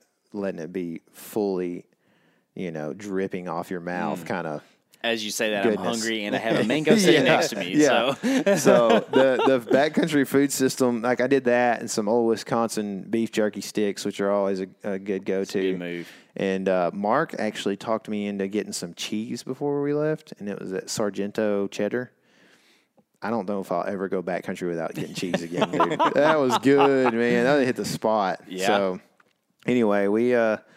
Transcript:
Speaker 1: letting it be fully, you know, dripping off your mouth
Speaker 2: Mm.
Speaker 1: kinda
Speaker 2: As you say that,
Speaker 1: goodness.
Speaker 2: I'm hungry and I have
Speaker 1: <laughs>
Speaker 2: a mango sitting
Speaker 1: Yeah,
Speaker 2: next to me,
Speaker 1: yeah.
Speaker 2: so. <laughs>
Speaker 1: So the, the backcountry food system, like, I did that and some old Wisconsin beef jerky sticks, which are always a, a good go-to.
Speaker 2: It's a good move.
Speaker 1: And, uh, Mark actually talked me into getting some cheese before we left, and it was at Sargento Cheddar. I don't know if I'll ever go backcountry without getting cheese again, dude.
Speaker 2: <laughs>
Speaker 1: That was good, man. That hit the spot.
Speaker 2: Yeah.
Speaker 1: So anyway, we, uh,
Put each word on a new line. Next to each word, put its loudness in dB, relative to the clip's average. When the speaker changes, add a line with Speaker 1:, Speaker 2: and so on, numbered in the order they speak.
Speaker 1:
letting -6
it -10
be -6
fully, -4
you -8
know, -8
dripping -6
off -6
your -6
mouth -4
Speaker 2:
Mm. -14
Speaker 1:
kinda -6
Speaker 2:
As -2
you -6
say -2
that, 0
Speaker 1:
goodness. 2
Speaker 2:
I'm -6
hungry -2
and -4
I -2
have -2
Speaker 1:
<laughs> 0
Speaker 2:
a 2
mango 4
sitting 6
Speaker 1:
Yeah, 6
Speaker 2:
next 2
to -6
me, -6
Speaker 1:
yeah. 4
Speaker 2:
so. 2
<laughs> 2
Speaker 1:
So 6
the, 6
the 4
backcountry 2
food 4
system, 2
like, 0
I 2
did 4
that 4
and -10
some -2
old 4
Wisconsin -2
beef 0
jerky 0
sticks, -2
which -6
are 2
always 0
a, -6
a -6
good -6
go-to. -2
Speaker 2:
It's -8
a 0
good -4
move. -10
Speaker 1:
And, 0
uh, 2
Mark 0
actually -4
talked -4
me -4
into -4
getting -4
some -10
cheese -8
before -4
we -2
left, -4
and -10
it -8
was -8
at -6
Sargento -2
Cheddar. -4
I -4
don't -2
know -4
if -8
I'll 0
ever -4
go -2
backcountry -6
without -4
getting -8
cheese -4
again, -2
dude. 0
Speaker 2:
<laughs> 2
Speaker 1:
That 4
was 2
good, 4
man. 2
That 4
hit 0
the -4
spot. 0
Speaker 2:
Yeah. -4
Speaker 1:
So 0
anyway, 2
we, 2
uh, 2